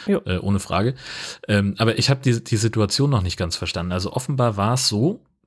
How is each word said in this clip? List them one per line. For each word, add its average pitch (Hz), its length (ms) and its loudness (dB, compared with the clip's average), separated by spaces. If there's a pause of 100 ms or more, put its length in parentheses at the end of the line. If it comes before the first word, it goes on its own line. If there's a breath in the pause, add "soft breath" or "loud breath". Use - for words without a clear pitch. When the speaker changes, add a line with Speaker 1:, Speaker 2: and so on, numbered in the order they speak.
Speaker 1:
jo. 202 180 2
Speaker 2:
äh, 92 140 -2
ohne 95 220 0
Frage. 110 340 0 (540 loud breath)
Ähm, 101 300 2
aber 113 200 2
ich - 120 2
hab 135 120 0
die, 120 220 2
die - 140 0
Situation 110 520 2
noch 113 120 2
nicht 87 160 -2
ganz 87 180 -2
verstanden. 87 340 -4
Also 92 220 -2
offenbar 123 440 -2
war 104 180 2
es 127 140 0
so, 131 360 0 (220)